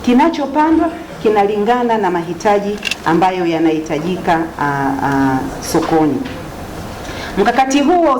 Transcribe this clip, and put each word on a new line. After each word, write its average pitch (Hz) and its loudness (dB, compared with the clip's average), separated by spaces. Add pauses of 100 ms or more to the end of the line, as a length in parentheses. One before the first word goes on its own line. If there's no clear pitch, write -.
kinachopandwa 302 2 (340)
kinalingana 214 2
na 190 0
mahitaji 196 -2 (280)
ambayo 180 2
yanahitajika, 165 0 (240)
uh, 139 -2
uh, 135 0
sokoni. 156 2 (1160)
Mkakati 269 2
huu 339 4
wa 285 4